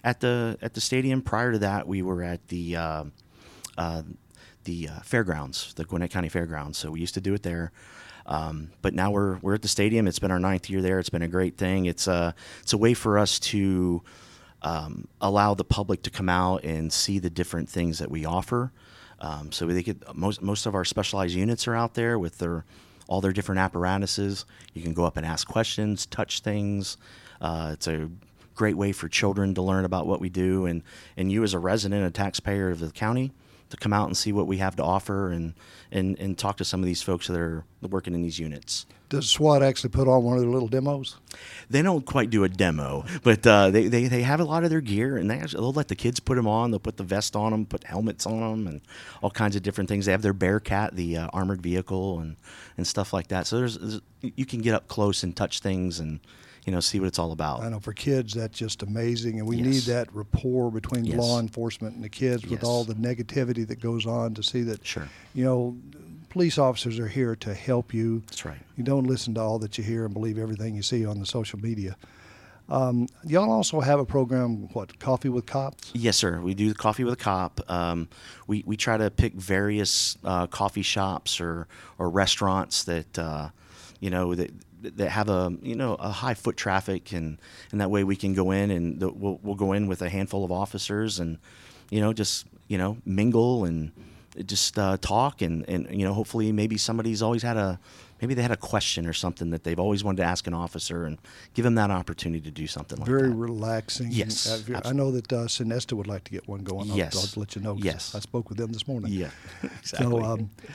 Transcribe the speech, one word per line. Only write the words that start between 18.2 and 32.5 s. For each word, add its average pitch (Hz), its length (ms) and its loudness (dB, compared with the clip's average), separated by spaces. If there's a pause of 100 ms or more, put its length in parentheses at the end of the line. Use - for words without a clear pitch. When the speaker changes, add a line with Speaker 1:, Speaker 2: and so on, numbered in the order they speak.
Speaker 1:
offer. 120 460 -2 (480)
Um, 76 320 -8
so 85 140 -4
they 90 160 2
get, - 340 -6
most, 98 280 -2
most 104 240 -2
of 101 80 0
our 90 100 0
specialized 98 480 -2
units 107 340 0
are 117 60 0
out 117 220 -2
there 117 240 0
with 85 180 -6
their, 85 260 -4 (440)
all 92 120 0
their 95 140 2
different 95 260 0
apparatuses. 98 880 0 (280)
You 82 80 -12
can 85 120 -4
go 85 100 2
up 82 140 0
and 80 80 -2
ask 80 200 -2
questions, 107 600 -2
touch - 340 -4
things. 101 560 -2 (460)
Uh, 80 320 -2
it's - 140 -6
a 80 220 -2 (460)
great 104 220 2
way 101 160 2
for 80 160 -8
children 98 460 2
to 92 60 0
learn 95 220 2
about 90 240 0
what 95 140 0
we 95 80 -2
do, 92 360 2
and, 85 160 -2 (360)
and 92 120 0
you 107 140 2
as 98 100 2
a 90 60 0
resident, 101 460 2
a 87 60 0
taxpayer 98 580 0